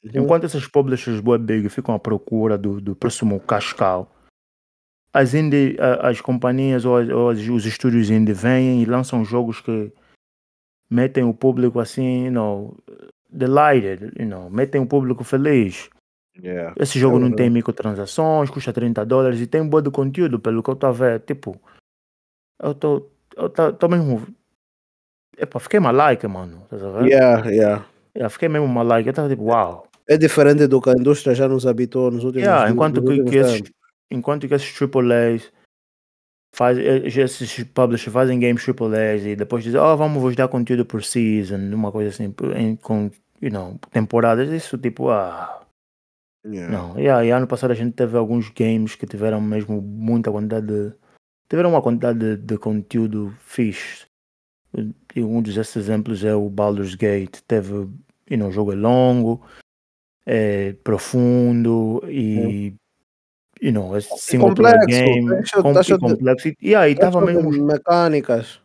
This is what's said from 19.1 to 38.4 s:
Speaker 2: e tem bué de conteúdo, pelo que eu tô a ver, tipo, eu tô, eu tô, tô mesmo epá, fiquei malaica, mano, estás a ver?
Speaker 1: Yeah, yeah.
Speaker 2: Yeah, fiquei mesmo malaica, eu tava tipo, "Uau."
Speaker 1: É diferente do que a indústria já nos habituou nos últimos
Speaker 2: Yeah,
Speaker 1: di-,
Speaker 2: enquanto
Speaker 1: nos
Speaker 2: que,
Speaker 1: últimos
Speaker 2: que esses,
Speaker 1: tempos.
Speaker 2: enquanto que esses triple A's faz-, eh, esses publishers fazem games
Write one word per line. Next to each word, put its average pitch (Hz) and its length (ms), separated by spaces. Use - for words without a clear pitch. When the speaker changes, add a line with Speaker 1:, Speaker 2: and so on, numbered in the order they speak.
Speaker 2:
e 120 80
tem 160 180
bué 151 160
de 143 80
conteúdo, 139 520
pelo 113 200
que - 80
eu 131 60
tô 135 120
a 127 40
ver, 117 300
tipo, 135 360
eu 147 140
tô, 143 340
eu - 120
tô, 156 220
tô 175 160
mesmo 147 400
epá, - 220
fiquei - 200
malaica, 131 480
mano, 90 360
estás 101 200
a 98 80
ver? 113 160
Speaker 1:
Yeah, 123 420
yeah. 104 360
Speaker 2:
Yeah, 117 140
fiquei - 200
mesmo 151 180
malaica, 117 420
eu 139 40
tava 147 160
tipo, 113 140
"Uau." 107 440
Speaker 1:
É 156 100
diferente 147 500
do 131 140
que 131 80
a 127 40
indústria 131 420
já 135 120
nos 131 180
habituou 123 460
nos 120 120
últimos 131 220
Speaker 2:
Yeah, 151 220
Speaker 1:
di-, 117 60
Speaker 2:
enquanto 151 280
Speaker 1:
nos 123 40
Speaker 2:
que, 131 40
Speaker 1:
últimos 123 120
Speaker 2:
que 135 60
esses, 127 240
Speaker 1:
tempos. - 100
Speaker 2:
enquanto 143 360
que 143 60
esses 139 200
triple 135 400
A's 117 380
faz-, 123 240
eh, 135 280
esses 123 560
publishers 117 400
fazem 127 260
games 120 240